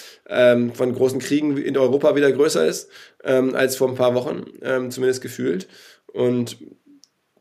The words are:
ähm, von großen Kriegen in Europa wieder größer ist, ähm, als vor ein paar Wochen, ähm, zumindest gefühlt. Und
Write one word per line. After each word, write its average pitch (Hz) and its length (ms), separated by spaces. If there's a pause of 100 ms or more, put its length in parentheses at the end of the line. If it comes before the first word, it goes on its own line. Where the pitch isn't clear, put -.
(260)
ähm, 120 480
von 120 180
großen 127 260
Kriegen 143 380
in 139 220
Europa 139 360
wieder 143 160
größer 151 360
ist, 175 240 (320)
ähm, 131 320
als 131 220
vor 131 120
ein 127 60
paar 123 200
Wochen, 156 300 (160)
ähm, 127 300
zumindest 127 320
gefühlt. 127 440 (460)
Und 123 460 (840)